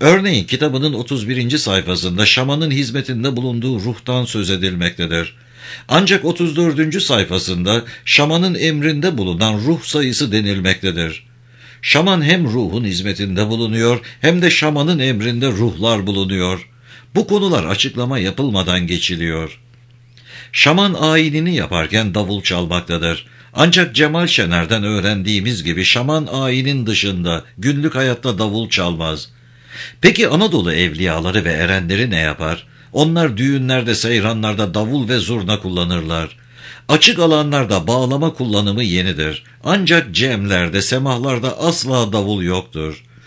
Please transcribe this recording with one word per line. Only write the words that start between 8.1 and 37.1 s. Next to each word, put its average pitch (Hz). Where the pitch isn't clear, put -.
emrinde 151
bulunan 101
ruh 151
sayısı 131
denilmektedir. 95
Şaman 170
hem 165
ruhun 110
hizmetinde 98
bulunuyor 113
hem 175
de 175
şamanın 151
emrinde 120
ruhlar 104
bulunuyor. 95
Bu 220
konular 185
açıklama 123
yapılmadan 92
geçiliyor. 82
Şaman 185
ayinini 160
yaparken 92
davul 101
çalmaktadır. 85
Ancak 165
Cemal 151
Şener'den 87
öğrendiğimiz 101
gibi 85
şaman 139
ayinin 131
dışında 90
günlük 143
hayatta 127
davul 107
çalmaz. 82
Peki 202
Anadolu 127
evliyaları 85
ve 82
erenleri 95
ne 87
yapar? 80
Onlar 160
düğünlerde, 127
seyranlarda 107
davul 110
ve 123
zurna 101
kullanırlar. 87
Açık 160